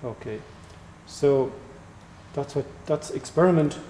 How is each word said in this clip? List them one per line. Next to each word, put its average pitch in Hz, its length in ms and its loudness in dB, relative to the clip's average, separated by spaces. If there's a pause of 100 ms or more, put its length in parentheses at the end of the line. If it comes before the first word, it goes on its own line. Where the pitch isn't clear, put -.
Okay, 110 360 -10 (640)
so 135 460 2 (800)
that's - 200 -6
what, 139 120 -2 (200)
that's 151 240 -2
experiment 160 680 2 (120)